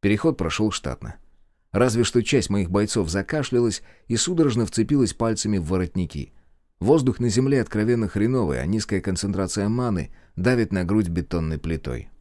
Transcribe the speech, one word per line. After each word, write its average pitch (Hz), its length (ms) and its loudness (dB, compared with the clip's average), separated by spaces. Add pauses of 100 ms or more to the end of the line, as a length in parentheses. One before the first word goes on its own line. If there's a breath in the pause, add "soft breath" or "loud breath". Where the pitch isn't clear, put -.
Переход 107 360 2
прошёл 90 340 0
штатно. - 440 -8 (580)
Разве 117 320 2
что 117 180 2
часть 117 260 2
моих 98 220 0
бойцов 101 380 2
закашлялась 120 760 -2 (240 soft breath)
и 120 80 -2
судорожно 139 500 2
вцепилась 117 480 0
пальцами 107 440 -2
в 82 80 -2
воротники. 87 680 -4 (480)
Воздух 127 400 4
на 123 80 0
земле 127 340 2
откровенно 113 460 0
хреновый, 101 540 0
а 67 40 -4
низкая 98 360 -2
концентрация 98 680 -2
маны 110 440 -2 (260 soft breath)
давит 120 340 2
на 92 140 0
грудь 101 240 2
бетонной 80 500 -2
плитой. 71 500 -6 (120)